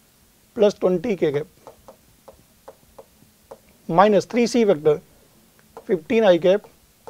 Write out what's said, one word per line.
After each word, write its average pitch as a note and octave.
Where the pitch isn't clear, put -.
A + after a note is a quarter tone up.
प्लस G#3
ट्वेंटी F#3
K D#3+
कैप D3
माइनस F#3
थ्री A#3
सी A#3
वेक्टर D#3
फ़िफ़्टीन A3
I F3+
कैप F#3